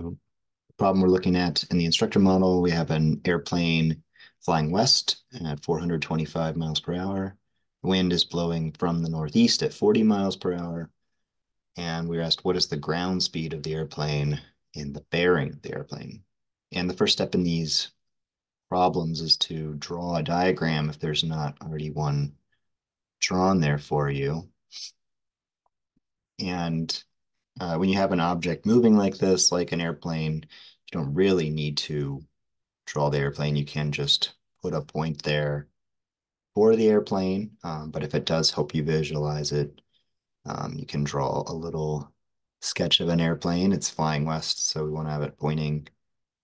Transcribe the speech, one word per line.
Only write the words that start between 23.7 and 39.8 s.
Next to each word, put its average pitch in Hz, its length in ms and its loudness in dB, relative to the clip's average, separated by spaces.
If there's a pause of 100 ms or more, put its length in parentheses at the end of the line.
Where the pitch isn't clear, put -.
for 71 320 -2
you. 71 360 -4 (1900)
And, 85 640 -4 (560)
uh, 87 160 -2
when 92 140 2
you 95 80 2
have 98 140 4
an 90 80 0
object 85 480 -2
moving 113 280 8
like 98 220 2
this, 92 340 4
like 87 200 0
an 85 100 0
airplane, 80 640 -2
you - 480 -20
don't 71 240 -4
really 92 340 4
need 76 280 -2
to 73 460 -6 (600)
draw 73 240 -2
the 71 80 0
airplane. 73 380 -2
You 73 100 0
can 76 260 -4
just 71 440 -2 (260)
put 85 140 -4
a 76 60 -2
point 78 420 -6
there 73 440 -2 (840)
for 110 220 6
the 110 140 4
airplane. 98 760 0
Um, 78 260 -8
but 85 140 -6
if - 100 -6
it - 140 -2
does 82 240 2
help - 240 -4
you 76 80 2
visualize 76 680 -2
it, 73 300 -4 (640)